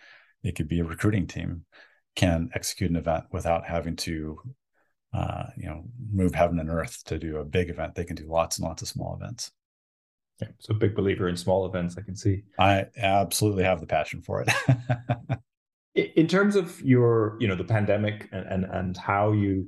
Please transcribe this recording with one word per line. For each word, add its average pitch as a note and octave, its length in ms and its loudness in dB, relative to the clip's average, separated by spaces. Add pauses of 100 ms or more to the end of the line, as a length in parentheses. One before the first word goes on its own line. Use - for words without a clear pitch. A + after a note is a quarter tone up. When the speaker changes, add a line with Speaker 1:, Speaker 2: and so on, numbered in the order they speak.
(440)
Speaker 1:
It E2+ 100 -2
could D2+ 140 -4
be F2 120 0
a E2+ 40 2
recruiting F2+ 420 0
team E2+ 380 -8 (500)
can E2 400 2
execute - 360 -4
an E2+ 60 0
event D#2+ 360 -2
without E2 340 0
having E2 300 -4
to, D#2 420 -6 (760)
uh, F2+ 340 -4 (100)
you - 100 -12
know, E2 180 -10 (280)
move F#2 200 2
heaven E2+ 280 2
and D#2 100 -4
earth E2 340 -4
to D#2+ 140 -4
do D#2 200 -6
a D2+ 60 -6
big E2 260 0
event. D#2+ 260 -8
They F2 80 -4
can E2 100 -10
do D#2 140 -12
lots E2 300 0
and E2+ 80 -4
lots E2 160 -8
of - 60 -10
small F2 320 -8
events. - 300 -12 (920)
Speaker 2:
Yeah, A2+ 80 -8 (120)
so - 140 -4
big G#2 200 4
believer G2 340 2
in F2 80 -2
small F#2 300 2
events, F2 320 -4
I G2 40 -10
can F#2+ 120 -12
see. G2 300 0 (120)
Speaker 1:
I G2 300 4 (100)
absolutely G2 680 2
have F#2 160 4
the D#2+ 60 -12
passion D#2 360 -2
for F#2+ 200 -4
it. - 80 -2 (180)
<laughs> - 680 0 (580)
Speaker 2:
I-, - 200 2
in D#3+ 100 6
terms G3+ 300 4
of F3+ 260 -2
your, A#2 580 6
you A#2 80 2
know, F#2+ 60 2
the F2 100 -2
pandemic G#2 680 0
and, F#2+ 140 -6
and, F#2+ 180 0
and F#2 320 -4
how G#2 360 2
you G2 360 2